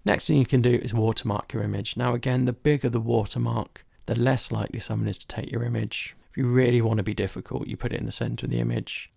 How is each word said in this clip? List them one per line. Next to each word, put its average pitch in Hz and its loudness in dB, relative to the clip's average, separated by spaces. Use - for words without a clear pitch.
Next - 2
thing 156 4
you 127 6
can 127 4
do 123 4
is 110 -4
watermark 110 0
your 107 -2
image. 104 -4
Now, 123 0
again, 127 0
the 123 0
bigger 143 2
the 117 0
watermark, 117 -2
the 113 -2
less 127 2
likely 110 -4
someone 110 -2
is 98 -6
to - -14
take - -8
your 117 -2
image. 117 -4
If - -10
you 127 0
really 120 6
want 113 2
to 104 2
be 104 -2
difficult, - -4
you - -6
put - -4
it - -4
in - -4
the 110 -6
center 117 -4
of 117 -2
the 117 0
image, 117 -4